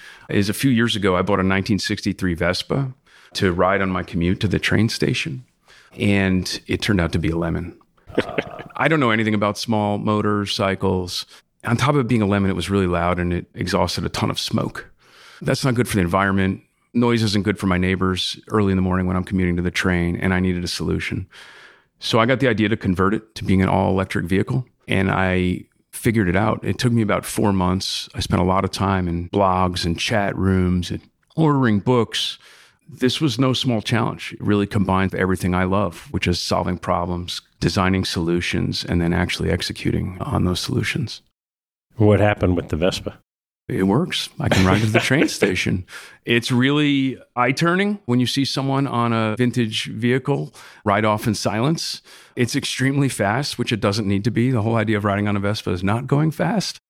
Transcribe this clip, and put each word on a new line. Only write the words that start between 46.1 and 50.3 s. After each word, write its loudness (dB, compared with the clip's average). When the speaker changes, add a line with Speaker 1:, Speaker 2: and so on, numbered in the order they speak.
Speaker 1:
It's 0
really 2
eye-turning 0
when 2
you 2
see 0
someone -2
on 0
a 0
vintage 0
vehicle -2